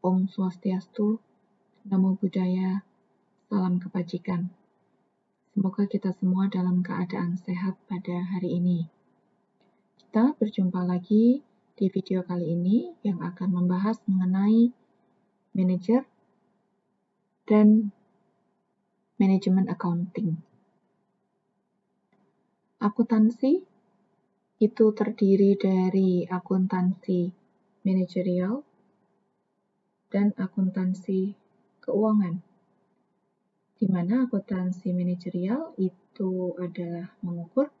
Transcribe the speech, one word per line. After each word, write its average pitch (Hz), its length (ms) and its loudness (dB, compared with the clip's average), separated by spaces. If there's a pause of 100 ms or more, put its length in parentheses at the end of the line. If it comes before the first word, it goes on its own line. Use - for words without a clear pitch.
Om 185 240 0
Swastiastu, 196 880 -4 (720)
Namo 190 240 2
Buddhaya, 185 720 -2 (640)
Salam 185 320 0
Kebajikan. 180 720 -6 (960)
Semoga 196 400 -2
kita 196 240 -2
semua 190 320 0
dalam 180 400 0
keadaan 180 560 -6
sehat 185 320 -6 (160)
pada 180 400 -6
hari 180 240 -4
ini. 175 320 0 (1120)
Kita 240 400 0
berjumpa 190 480 -2
lagi 214 560 2 (320)
di 190 160 0
video 185 320 -2
kali 175 320 -4
ini 214 480 0
yang 190 160 -2
akan 180 320 -6
membahas 180 560 0
mengenai 196 640 4 (880)
manajer 185 480 0 (1400)
dan 214 400 6 (1300)
manajemen 190 480 4
accounting. 175 720 -4 (2500)
Akuntansi 233 960 2 (880)
itu 214 320 4
terdiri 196 640 2
dari 185 640 2
akuntansi 185 1120 -2 (480)
manajerial 185 800 -2 (1400)
dan 202 320 2
akuntansi 190 960 -4 (480)
keuangan, 208 560 0 (1400)
di 190 160 -2
mana 185 320 0
akuntansi 185 720 -4
manajerial 180 880 -4
itu 185 800 -6
adalah 175 480 -10 (160)
mengukur 175 540 -4